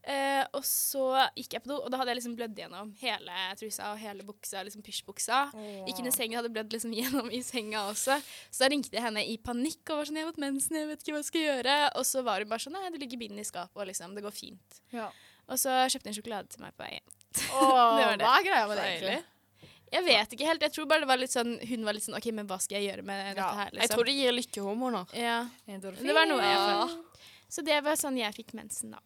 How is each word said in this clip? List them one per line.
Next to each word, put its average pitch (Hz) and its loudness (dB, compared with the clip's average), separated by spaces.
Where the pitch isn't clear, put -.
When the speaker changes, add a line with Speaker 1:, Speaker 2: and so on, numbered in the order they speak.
Speaker 1:
Eh, 277 2
og 277 -2
så - 0
gikk - -10
jeg 233 -6
på 240 -8
do, 277 -2
og - -6
da 254 0
hadde 247 0
jeg 247 -4
liksom 240 -8
blødd 233 -8
gjennom 185 -12
hele 214 -4
trusa 208 -6
og 208 -8
hele 202 -10
buksa, 202 -10
liksom 208 -12
pysjbuksa. - 0
Speaker 2:
Åh. 208 -10
Speaker 1:
Gikk 269 -6
inn 247 -2
i 254 2
senga, 233 -2
hadde 233 -4
blødd 220 -4
liksom 226 -6
<laughs> - -2
gjennom 220 0
i 247 -4
senga 214 -4
også. 240 2
Så - 0
da 262 8
ringte 285 -2
jeg 214 0
henne 214 -2
i 226 -2
panikk 247 -2
og 302 0
var 294 -4
sånn, 311 -4
«Jeg - -4
har 330 -4
fått 311 -6
mensen, 277 -2
jeg 302 -2
vet 294 -10
ikke 302 -4
hva 294 0
jeg - -6
skal 330 2
gjøre.» 262 2
Og 254 0
så 262 0
var 202 2
hun 214 -4
bare 226 -4
sånn, 302 -8
«Nei, 370 -6
du 294 -8
ligger 254 -8
i 233 -8
binden 202 -10
i 185 -8
skapet, 175 -10
og 202 -6
liksom, 190 -8
det 208 -8
går 208 -8
fint.» - -18
Speaker 2:
Ja. 226 -6
Speaker 1:
Og 254 -2
så 262 2
kjøpte 254 -4
hun 208 -6
sjokolade 214 -8
til - -16
meg - -16
på - -10
vei - -10
hjem. - -14
<laughs> - -2
Speaker 2:
Åh, 247 10
Speaker 1:
Det 247 6
var 226 4
det. - 0
Speaker 2:
hva 254 6
er 381 2
greia 320 4
med 208 -2
det 202 -2
Speaker 3:
Deilig. 185 -2
Speaker 2:
egentlig? 311 -4
Speaker 1:
Jeg 349 0
vet 226 6
ikke 277 0
helt. 320 2
Jeg 302 0
tror 311 -2
bare 311 6
det 285 0
var 262 6
litt 254 -2
sånn, 240 0
hun 226 -4
var 208 0
litt 214 -8
sånn, 220 -8
«OK, 220 -4
men 208 -6
hva 185 -4
skal - -2
jeg 202 0
gjøre 196 -8
med 196 -6
Speaker 2:
Ja. 196 -6
Speaker 1:
dette 196 -2
her, 202 -2
liksom?» 220 4
Speaker 3:
Jeg 226 2
tror 233 4
det 277 0
gir 262 4
lykkehormoner. 214 -4
Speaker 1:
Ja. 233 0
Speaker 2:
Endorfin. 196 -8
Speaker 1:
Det 294 4
var 320 10
noe 277 4
i 202 4
hvert 196 6
Speaker 2:
Ja. 202 4
Speaker 1:
fall. 339 -6
Så 339 -8
det 302 4
var 302 4
sånn 269 -2
jeg 208 -2
fikk - -14
mensen 220 -10
da. - -18